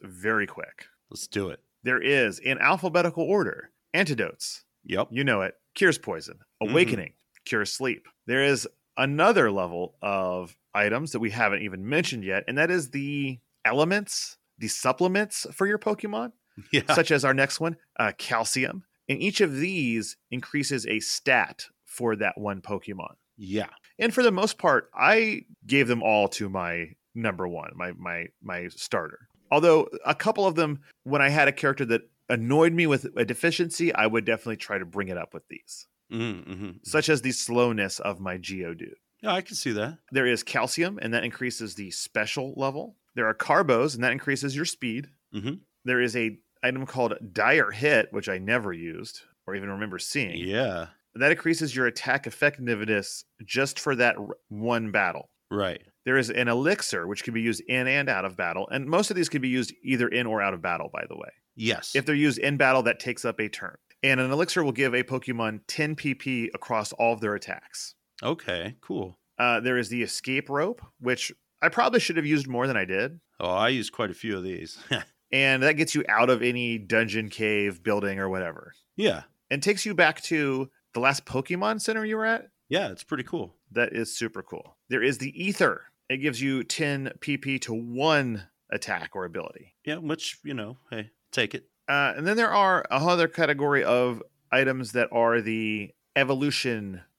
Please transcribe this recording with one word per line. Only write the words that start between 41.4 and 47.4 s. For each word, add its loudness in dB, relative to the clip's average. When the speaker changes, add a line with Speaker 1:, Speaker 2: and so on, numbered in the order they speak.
Speaker 1:
the -12
special -4
level. -6
There 0
are 2
carbos, 4
and -2
that 2
increases -2
your -4
speed. -6
Speaker 2:
Mm-hmm. -6
Speaker 1:
There 4
is 2
a -2
item -2
called -2
Dire 4